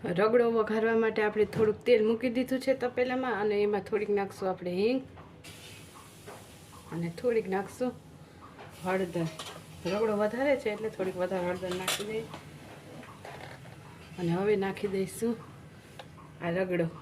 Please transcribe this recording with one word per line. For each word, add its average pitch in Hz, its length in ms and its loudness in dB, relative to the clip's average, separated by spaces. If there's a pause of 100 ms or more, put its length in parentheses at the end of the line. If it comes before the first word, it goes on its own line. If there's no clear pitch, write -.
(180)
રગડો 226 280 6 (100)
વઘારવા 220 480 4
માટે 220 200 2
આપણે 208 300 4
થોડુંક 214 320 4
તેલ 233 220 8
મૂકી 233 280 2
દીધું 262 300 2
છે 262 160 6
તપેલામાં, 247 600 0
અને 214 200 4
એમાં 208 260 2
થોડીક 208 300 0
નાખશું 196 320 -2
આપણે 180 320 -2
હિંગ 254 180 4 (1900)
અને 170 160 -2 (140)
થોડીક 226 320 2
નાખશું 240 380 -2 (920)
હળદર. 180 440 0 (680)
રગડો 214 240 2
વધારે 233 360 4 (100)
છે 226 100 0
એટલે 220 160 -4
થોડીક 185 320 -2
વધારે 180 260 0
હળદર 180 320 -2
નાખી 185 300 -2
દઈએ. 220 140 -4 (2000)
અને 170 120 2
હવે 196 240 4 (100)
નાખી 190 320 -2
દઈશું 226 360 0 (1080)
આ 170 140 0
રગડો. 180 300 2 (140)